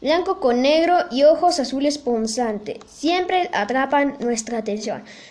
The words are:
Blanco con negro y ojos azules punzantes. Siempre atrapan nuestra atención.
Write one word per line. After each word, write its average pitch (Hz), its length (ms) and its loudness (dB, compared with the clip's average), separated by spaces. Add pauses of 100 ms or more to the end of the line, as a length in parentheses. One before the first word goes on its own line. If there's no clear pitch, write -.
Blanco 349 400 0
con 247 220 2
negro 330 340 4 (160)
y 262 120 0
ojos 339 360 4
azules 285 380 -2
punzantes. 220 800 -4 (100)
Siempre 359 640 -2
atrapan 269 680 0
nuestra 240 400 -4
atención. 214 460 -6 (260)